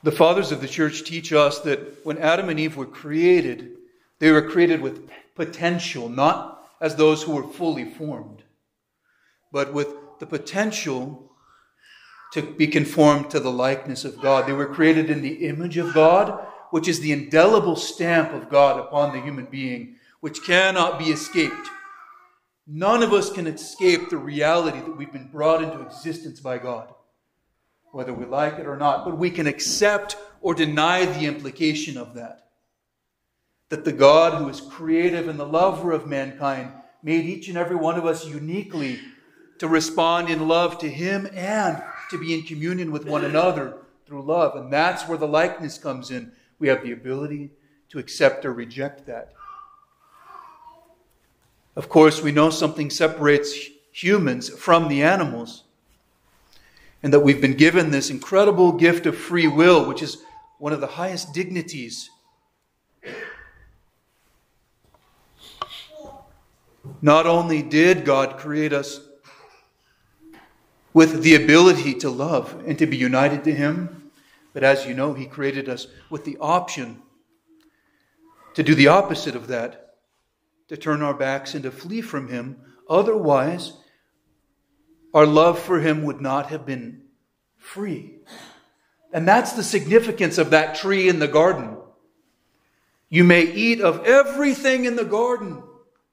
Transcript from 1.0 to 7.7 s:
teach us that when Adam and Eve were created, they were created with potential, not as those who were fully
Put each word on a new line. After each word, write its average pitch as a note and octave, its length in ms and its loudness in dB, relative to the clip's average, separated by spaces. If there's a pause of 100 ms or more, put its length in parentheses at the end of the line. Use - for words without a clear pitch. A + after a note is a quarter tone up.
teach E3 300 -8
us D3 260 4
that - 460 -6
when D#3 100 -6
Adam E3+ 320 0
and D#3 100 -4
Eve D#3 200 -6
were C3 80 -10
created, D#3+ 840 0 (460)
they D#3 120 6
were D#3 180 4
created E3+ 320 2
with C3 300 -10 (240)
potential, E3 760 -6
not C3+ 640 -2 (100)
as D#3 160 -2
those D#3 260 4
who D#3+ 100 -6
were C#3+ 140 -6
fully D3+ 380 -6